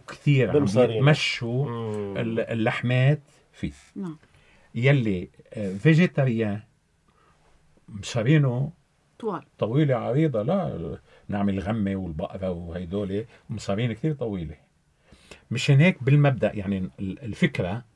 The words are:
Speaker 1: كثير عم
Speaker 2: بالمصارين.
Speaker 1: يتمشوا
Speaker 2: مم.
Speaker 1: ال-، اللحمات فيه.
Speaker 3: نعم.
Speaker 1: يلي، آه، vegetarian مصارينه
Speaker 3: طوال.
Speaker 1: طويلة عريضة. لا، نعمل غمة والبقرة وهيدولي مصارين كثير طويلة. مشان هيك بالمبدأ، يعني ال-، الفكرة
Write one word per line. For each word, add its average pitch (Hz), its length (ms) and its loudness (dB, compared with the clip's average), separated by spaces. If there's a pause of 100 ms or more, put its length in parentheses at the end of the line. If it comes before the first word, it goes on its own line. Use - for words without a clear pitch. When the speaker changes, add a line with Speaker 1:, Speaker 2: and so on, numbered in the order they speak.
Speaker 1:
كثير 131 400 2
عم 90 60 2
Speaker 2:
بالمصارين. 113 420 4
Speaker 1:
يتمشوا 135 720 2
Speaker 2:
مم. 107 460 -6
Speaker 1:
ال-، 113 240 -2
اللحمات 123 800 2 (320)
فيه. 73 200 -8 (240)
Speaker 3:
نعم. 180 200 -10 (580)
Speaker 1:
يلي، 117 540 0 (260)
آه، 101 180 -6
vegetarian 117 880 2 (1300)
مصارينه 127 840 0 (460)
Speaker 3:
طوال. 202 240 -6 (160)
Speaker 1:
طويلة 127 380 2
عريضة. 117 460 0
لا، 120 560 -4 (300)
نعمل 101 320 -2
غمة 98 360 -2
والبقرة 92 540 -6
وهيدولي 90 760 -6 (260)
مصارين 110 420 -4
كثير 156 220 -4
طويلة. 95 400 -6 (960)
مشان 139 300 4
هيك 185 220 4
بالمبدأ، 131 520 4
يعني 98 240 -2 (220)
ال-، 95 240 -8
الفكرة 107 600 -2 (120)